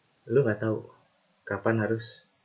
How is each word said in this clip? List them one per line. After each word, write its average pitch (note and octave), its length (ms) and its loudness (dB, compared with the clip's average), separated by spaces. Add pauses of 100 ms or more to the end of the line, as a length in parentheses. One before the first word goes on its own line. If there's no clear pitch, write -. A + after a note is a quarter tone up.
(300)
lu B2+ 160 4
nggak G#2+ 160 0
tahu A2 240 -2 (560)
kapan A2 400 0
harus A2+ 400 -2 (220)